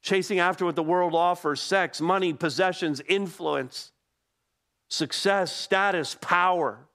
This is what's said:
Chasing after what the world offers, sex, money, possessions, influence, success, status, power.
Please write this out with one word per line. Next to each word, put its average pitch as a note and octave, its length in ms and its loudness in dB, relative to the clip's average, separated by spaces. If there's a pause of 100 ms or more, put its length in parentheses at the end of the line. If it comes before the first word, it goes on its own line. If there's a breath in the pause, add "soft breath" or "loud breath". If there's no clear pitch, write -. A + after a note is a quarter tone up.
Chasing F#3+ 360 0
after F3+ 280 2
what E3 100 0
the E3+ 60 0
world F3 320 2
offers, E3+ 480 0
sex, F#3 400 0
money, F3+ 320 2
possessions, E3 720 -2
influence, D#3 800 -4 (1000)
success, F#3+ 680 0
status, F#3+ 640 0
power. E3+ 760 0